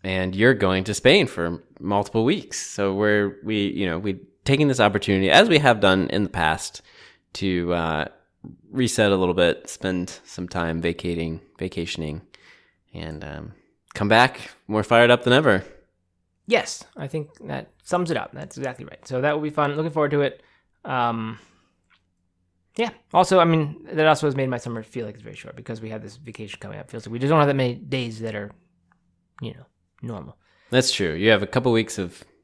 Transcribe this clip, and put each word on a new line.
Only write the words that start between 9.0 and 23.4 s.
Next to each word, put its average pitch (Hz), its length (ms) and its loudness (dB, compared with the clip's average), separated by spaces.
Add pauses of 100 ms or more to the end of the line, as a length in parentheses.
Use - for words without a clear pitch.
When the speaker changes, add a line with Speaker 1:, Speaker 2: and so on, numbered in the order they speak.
Speaker 1:
a 98 60 4
little 90 180 2
bit, 87 340 2
spend 92 560 -6
some - 240 -12
time 85 320 -4
vacating, 82 600 -4 (180)
vacationing, 80 640 -8 (720)
and, 78 300 -12
um, 76 280 -14 (420)
come 104 140 -4
back 120 440 4 (160)
more 107 160 -2
fired 120 260 6
up 120 140 4
than 123 80 4
ever. 123 320 4 (800)
Speaker 2:
Yes, - 380 -2 (120)
I 139 120 -10
think 151 220 -10 (180)
that - 220 -10 (120)
sums 175 300 -2
it 131 40 -2
up. - 160 -6
That's 151 240 -16
exactly 131 280 -10
right. - 240 -20
So 127 140 -4
that 147 120 0
will 151 80 -4
be 151 80 -4
fun. 147 240 -2
Looking 156 160 -4
forward 151 220 0
to 147 80 2
it. 143 220 -2 (420)
Um, 113 560 -2 (1400)
yeah. 226 140 -2 (220)
Also, 180 280 4